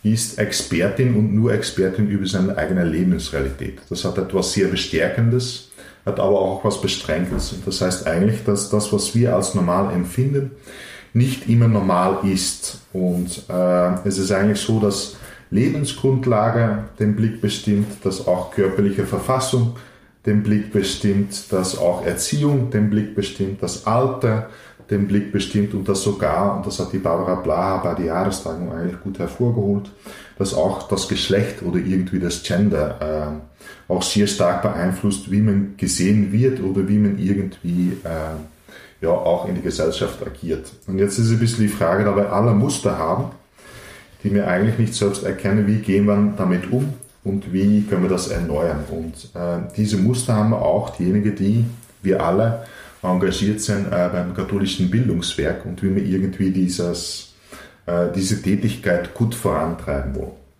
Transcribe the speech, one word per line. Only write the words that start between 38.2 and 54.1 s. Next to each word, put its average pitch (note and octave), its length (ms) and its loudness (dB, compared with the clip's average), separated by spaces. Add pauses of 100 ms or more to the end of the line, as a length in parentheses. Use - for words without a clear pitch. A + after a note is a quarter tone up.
ja, E2 40 2
auch F2 400 2
in F2+ 60 -2
der - 80 -4
Gesellschaft - 640 -2
agiert. - 440 -8 (160)
Und F#2+ 120 -4
jetzt G2 180 2
ist A2+ 140 2
ein A#2 80 4
bisschen A2+ 240 2
die G2 100 2
Frage, F#2 320 2
da G2+ 100 2
wir G2+ 160 2
alle G#2+ 220 4
Muster G#2 460 2
haben, E2+ 320 -2 (920)
die G2+ 100 0
wir G2+ 120 2
eigentlich G2 320 2
nicht A2 160 2
selbst G2+ 280 0
erkennen, G2 440 0
wie G#2 120 2
gehen G2+ 260 2
wir G#2 320 4
damit F2+ 340 0
um C#3 220 0 (320)
und G2 260 -4
wie G2+ 340 4
können F#2 180 0
wir F2+ 80 0
das F2+ 180 0
erneuern? D#2 640 -2
Und, D#2+ 440 -10
äh, F2 400 -6
diese G#2 220 0
Muster A2+ 380 2
haben G#2+ 160 2
wir - 100 0
auch, D3 300 0
diejenigen, G2+ 440 0
die G#2+ 300 2 (380)
wir F#2 200 2
alle G#2 420 0 (400)
engagiert F#2 560 0
sind, G2 280 -2
äh, F2 240 0